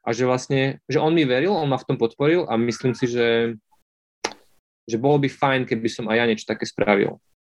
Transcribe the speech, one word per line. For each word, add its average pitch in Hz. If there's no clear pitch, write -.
A -
že 127
vlastne, 135
že 147
on 160
mi 156
veril, 131
on 165
ma 135
v -
tom 139
podporil 147
a 113
myslím 120
si, 120
že, 117
že 113
bolo 143
by 139
fajn, 131
keby 113
som 120
aj 113
ja 120
niečo 110
také 110
spravil. 104